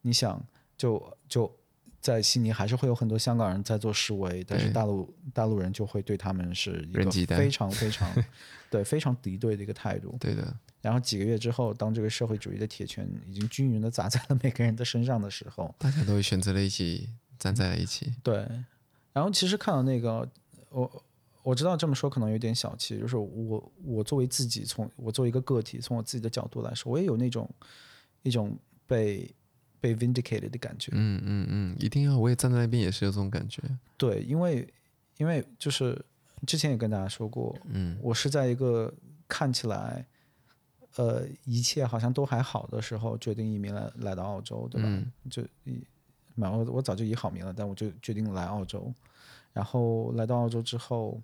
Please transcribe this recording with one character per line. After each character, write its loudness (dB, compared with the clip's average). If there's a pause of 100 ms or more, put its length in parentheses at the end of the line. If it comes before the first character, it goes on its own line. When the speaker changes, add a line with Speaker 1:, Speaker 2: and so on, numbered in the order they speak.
Speaker 1:
你 2
想， 0 (360)
就， 0 (100)
就 2 (460)
在 2
悉 2
尼 4
还 0
是 2
会 2
有 4
很 0
多 2
香 2
港 4
人 0
在 0
做 0
示 0
威， -2
但 -2
是 2
大 2
陆， 2
Speaker 2:
对。 -12
Speaker 1:
大 2
陆 2
人 0
就 -2
会 -4
对 0
他 -4
们 -2
是 -4
一 -8
个 2
Speaker 2:
人 6
挤 4
单。 2
Speaker 1:
非 6
常， 0
非 0
常， 0 (300)
Speaker 2:
<laughs> -14
Speaker 1:
对， 2
非 0
常 2
敌 -4
对 2
的 -6
一 -6
个 -6
态 -2
度。 -10
Speaker 2:
对 0
的。 -2 (260)
Speaker 1:
然 2
后 4
几 -2
个 2
月 4
之 0
后， 0
当 0
这 0
个 2
社 0
会 0
主 -6
义 -6
的 -2
铁 -8
拳 -6 (160)
已 -12
经 -2
均 2
匀 2
地 0
砸 0
在 0 (120)
了 4
每 2
个 0
人 4
的 -2
身 2
上 2
的 -4
时 -10
候， -8
Speaker 2:
大 4
家 2
都 4
会 6
选 2
择 2
了 4
一 4
起 -2 (280)
站 0
在 4
了 2
一 0
起。 -4 (100)
Speaker 1:
对。 2 (640)
然 0
后 2
其 2
实 2
看 0
到 4
那 4
个， 0 (440)
我， -4 (380)
我 2
知 0
道 4
这 0
么 4
说 0
可 -2
能 2
有 2
点 0
小 -2
气， -6
就 -2
是 -2
我， -4 (120)
我 0
作 0
为 4
自 0
己， -4
从， -4
我 -6
作 0
为 4
一 2
个 2
个 2
体， -8
从 -2
我 -2
自 -6
己 -4
的 -2
角 -4
度 -6
来 -6
说， -4
我 2
也 2
有 2
那 2
种， -4 (720)
一 0
种 0 (300)
被 0 (460)
被 2
vindicated 0
的 -8
感 -8
觉。 -8
Speaker 2:
嗯， 2
嗯， 0
嗯， 0
一 0
定 2
要， 6
我 6
也 6
站 2
在 4
那 4
边 4
也 4
是 0
有 4
这 -2
种 0
感 -2
觉。 -8 (360)
Speaker 1:
对， 2
因 0
为， 0 (500)
因 0
为 0 (120)
就 -2
是 0 (420)
之 0
前 2
也 2
跟 0
大 0
家 -2
说 -6
过， -4
Speaker 2:
嗯。 -2
Speaker 1:
我 0
是 0
在 2
一 2
个 0 (340)
看 0
起 -2
来， -4 (880)
呃， 0 (180)
一 0
切 2
好 -2
像 2
都 2
还 0
好 -2
的 -4
时 -6
候 -2
决 -2
定 -2
移 -2
民 -4
来， -6
来 -4
到 -4
澳 -6
洲， -8
对 0
吧？ 2
Speaker 2:
嗯。 -2 (180)
Speaker 1:
就 -8 (200)
移-， -8 (520)
蛮-， 0
我， 2
我 0
早 -2
就 -2
移 0
好 -2
民 -8
了， -6
但 -4
我 -6
就 -4 (100)
决 -6
定 -2
来 -2
澳 -4
洲。 -8 (580)
然 -2
后 0
来 0
到 0
澳 2
洲 0
之 -4
后 -4